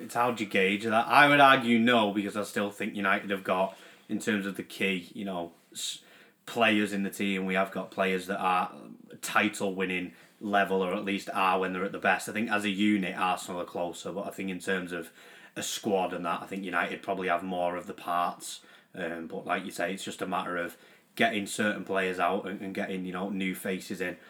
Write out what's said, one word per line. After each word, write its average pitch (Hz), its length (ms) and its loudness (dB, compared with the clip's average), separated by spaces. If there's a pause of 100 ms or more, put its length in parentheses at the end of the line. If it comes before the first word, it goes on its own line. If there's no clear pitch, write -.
it's 117 100 -12
how 120 180 2
do 110 120 -2
you 98 60 -6
gauge 101 340 2
that? 113 240 2
I 139 200 10
would 143 120 8
argue 127 400 8
no, 113 320 6
because 101 260 0
I 104 60 -2
still 101 260 -2
think 104 260 -6
United 98 360 0
have 95 120 -4
got, 95 340 0 (320)
in 101 100 -2
terms 104 260 0
of 95 120 -6
the - 60 -8
key, 95 500 -2
you 104 120 -8
know, 87 260 -6 (200)
s-, - 280 -8 (460)
players 107 480 4
in 98 100 0
the 95 60 -2
team, 98 360 0
we 92 100 0
have 95 160 2
got 92 180 -6
players 92 380 0
that 101 120 -4
are 92 320 2 (500)
title-winning 92 880 0 (280)
level, 98 440 2
or 90 100 0
at 104 120 -2
least 98 280 -4
are 95 260 4
when 92 140 0
they're 92 120 -2
at 85 60 -4
the 87 60 -8
best. 92 320 0
I 101 40 -8
think 110 180 -2
as 104 140 0
a 104 40 0
unit, 98 480 2
Arsenal 90 440 -2
are 85 40 -4
closer, 87 460 -6
but 98 160 -6
I - 20 -6
think 95 200 -8
in 90 100 -6
terms 90 320 -2
of 85 180 -8 (460)
a - 80 -6
squad 95 500 0
and 87 120 -6
that, 87 160 -2
I 98 40 -12
think 98 180 -8
United 87 380 -2
probably 92 260 -2
have 87 160 0
more 87 320 -2
of 87 120 -8
the 92 60 -10
parts. - 680 -4 (360)
Um, 82 320 -6
but 95 180 -8
like 92 200 -2
you 90 60 -10
say, 90 220 -4
it's 98 100 -8
just - 180 -8
a 95 60 -6
matter 90 300 -4
of 85 180 -4 (400)
getting 113 320 2
certain 101 360 -2
players 92 360 0
out 92 280 2
and, 95 140 -8
and 95 140 -8
getting, 98 300 -4
you 90 80 -8
know, 95 160 -4
new 95 260 -2
faces 92 460 -6
in. 90 160 -4 (120)